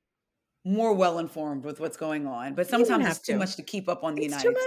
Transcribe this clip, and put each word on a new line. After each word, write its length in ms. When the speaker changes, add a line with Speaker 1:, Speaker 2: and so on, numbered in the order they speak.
Speaker 1:
more 280
well-informed 720
with 140
what's 180
going 300
on, 280
but 120
Speaker 2:
You 180
don't 160
Speaker 1:
sometimes 60
Speaker 2:
have 100
Speaker 1:
it's 40
too 140
Speaker 2:
to. 0
Speaker 1:
much 220
to 60
keep 260
up 140
on 120
the 80
Speaker 2:
It's 140
too 120
Speaker 1:
United 180